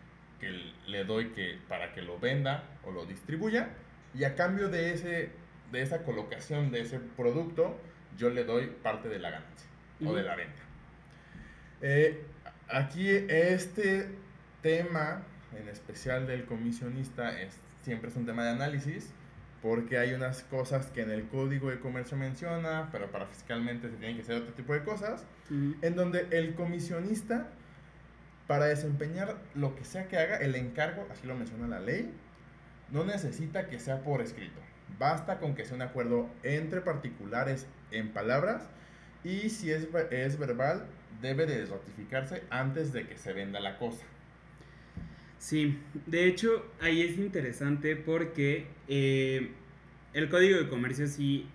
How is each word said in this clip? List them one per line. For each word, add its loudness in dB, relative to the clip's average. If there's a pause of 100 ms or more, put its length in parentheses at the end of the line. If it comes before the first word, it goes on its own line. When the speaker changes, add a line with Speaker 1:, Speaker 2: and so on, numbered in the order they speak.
(400)
Speaker 1:
que -8 (140)
le -2
doy 2
que, -4
para -4
que -10
lo -8
venda 2 (200)
o -8
lo -6
distribuya, 0 (460)
y 0
a 2
cambio 2
de 2
ese, -2 (420)
de 0
esa 0
colocación -2
de 0
ese -4
producto, 2 (380)
yo 4
le 2
doy 2 (100)
parte 0
de -4
la -4
ganancia -10 (320)
o 2
de 2
Speaker 2:
Ujú. -2
Speaker 1:
la -2
venta. -8 (1200)
Eh, 6 (440)
aquí 2
este 4 (560)
tema, 2 (340)
en -10
especial -2
del -4
comisionista, -2
es, -8 (240)
siempre -4
es -8
un -2
tema -2
de 2
análisis, -2 (480)
porque 2
hay 4
unas -2
cosas 0
que -4
en -2
el -2
Código 0
de -2
Comercio -4
menciona, -2
pero -6
para -6
fiscalmente -4
se -8
tienen -6
que -8
hacer 0
otro -8
tipo -4
de 0
cosas, -4 (180)
Speaker 2:
Ujú. 2
Speaker 1:
en 2
donde 2
el 2
comisionista, -2 (960)
para 6
desempeñar 0 (160)
lo 0
que -10
sea -6
que -2
haga, 4
el 2
encargo, -2
así -10
lo -4
menciona -6
la -4
ley, 0 (800)
no 2
necesita -2
que -8
sea -2
por 0
escrito. -8 (400)
Basta 2
con -2
que -4
sea -8
un -6
acuerdo 0 (120)
entre 0
particulares -2 (240)
en -2
palabras, 0 (540)
y -2
si -2
es 0
ver-, 0
es 0
verbal, 0 (340)
debe 2
de 0
ratificarse -6
antes 0
de -4
que -14
se -6
venda -4
la -4
cosa. -4 (1300)
Speaker 2:
Sí, 2 (260)
de 6
hecho, 4 (100)
ahí 6
es 0
interesante 0
porque, 2 (200)
eh, 4 (640)
el 2
Código 8
de 2
Comercio 0
sí, 0